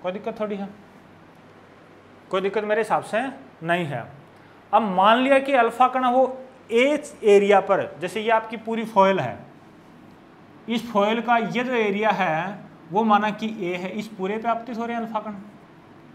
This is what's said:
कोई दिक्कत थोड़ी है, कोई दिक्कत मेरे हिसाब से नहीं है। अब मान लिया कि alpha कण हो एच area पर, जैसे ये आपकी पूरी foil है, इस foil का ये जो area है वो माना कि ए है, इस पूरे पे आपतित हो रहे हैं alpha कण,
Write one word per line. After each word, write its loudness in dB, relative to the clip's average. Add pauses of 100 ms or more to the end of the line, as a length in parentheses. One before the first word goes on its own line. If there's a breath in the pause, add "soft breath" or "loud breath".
कोई -6
दिक्कत -8
थोड़ी -6
है, -8 (1600)
कोई -2
दिक्कत -2
मेरे 0
हिसाब 0
से -4 (400)
नहीं -2
है। -8 (680 loud breath)
अब 6
मान 4
लिया 4
कि -2
alpha 4
कण -2
हो 2 (320)
एच 0
area 6
पर, 0
जैसे -6
ये -2
आपकी 0
पूरी -6
foil 4
है, -6 (1300)
इस -4
foil 2
का 2
ये -2
जो -6
area 0
है -2 (320)
वो 0
माना 2
कि -6 (140)
ए -4
है, -8
इस -8
पूरे -6
पे -6
आपतित -6
हो -6
रहे -6
हैं -4
alpha -6
कण, -10 (800)